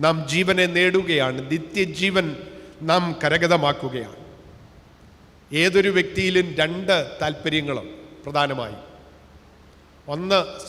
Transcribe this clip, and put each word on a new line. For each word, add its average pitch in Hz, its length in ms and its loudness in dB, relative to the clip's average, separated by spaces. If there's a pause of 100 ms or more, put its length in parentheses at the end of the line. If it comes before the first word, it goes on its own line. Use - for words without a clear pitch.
നാം 160 280 2
ജീവനെ 180 380 2
നേടുകയാണ്, 165 840 2
നിത്യജീവൻ 165 840 -2 (460)
നാം 165 420 2
കരഗതമാക്കുകയാണ്. 143 920 0 (1400)
ഏതൊരു 190 340 4
വ്യക്തിയിലും 185 720 2
രണ്ട് 170 520 0 (120)
താല്പര്യങ്ങളും 147 720 -4 (280)
പ്രധാനമായും, 135 560 -2 (1300)
ഒന്ന് 175 600 -2